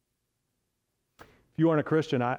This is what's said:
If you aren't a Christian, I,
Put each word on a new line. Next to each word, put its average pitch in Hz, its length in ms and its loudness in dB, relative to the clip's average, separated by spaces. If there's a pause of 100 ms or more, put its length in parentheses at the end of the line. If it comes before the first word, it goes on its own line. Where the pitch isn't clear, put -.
(1200)
If - 400 -14
you 165 100 4
aren't 156 100 2
a 131 40 0
Christian, 147 380 -2
I, 123 180 -2